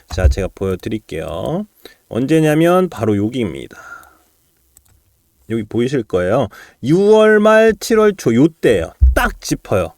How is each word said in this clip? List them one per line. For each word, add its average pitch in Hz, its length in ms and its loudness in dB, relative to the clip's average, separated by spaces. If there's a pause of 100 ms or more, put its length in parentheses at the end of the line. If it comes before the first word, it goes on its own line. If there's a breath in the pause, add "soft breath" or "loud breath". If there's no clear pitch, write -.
자, 92 200 0
제가 92 280 -2
보여드릴게요. 98 1080 -8 (420 loud breath)
언제냐면 160 840 0
바로 107 280 -2
여기입니다. 101 600 -6 (1700 loud breath)
여기 113 140 -6
보이실 120 400 -4
거예요. 98 440 -2 (360 loud breath)
유월 214 560 4
말 220 400 4
칠월 214 360 2
초 120 200 -2
요 135 120 4
때예요. 107 460 -2 (220)
딱 247 260 -4
짚어요. 95 560 -4